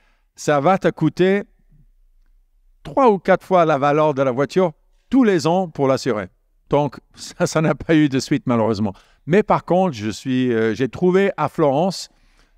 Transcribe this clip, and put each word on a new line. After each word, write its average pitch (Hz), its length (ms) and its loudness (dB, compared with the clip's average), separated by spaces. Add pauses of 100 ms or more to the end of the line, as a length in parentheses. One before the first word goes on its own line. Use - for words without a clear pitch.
(360)
ça 147 260 -2
va 180 160 2
te 185 100 -4
coûter 185 560 0 (1400)
trois 233 280 2
ou 196 80 -2
quatre - 260 0
fois 180 200 2
la 156 120 2
valeur 147 360 0
de 131 80 -4
la 135 100 0
voiture 151 400 0 (380)
tous 262 140 2
les 185 220 2
ans 180 220 0
pour 143 200 -2
l'assurer. 117 420 -2 (400)
Donc, 147 380 -2
<laughs> - 80 -20
ça, - 300 -6
ça - 160 -2
n'a 151 140 0
pas - 200 -2
eu 151 140 4
de 131 100 -2
suite, 131 260 -2
malheureusement. 110 480 0 (320)
Mais 190 180 2
par 170 220 -2
contre, 180 280 0
je 107 160 -6
suis, 127 420 -2
euh, 113 220 0
j'ai 123 160 -2
trouvé 185 480 0
à 151 120 -4
Florence, 160 600 -2 (480)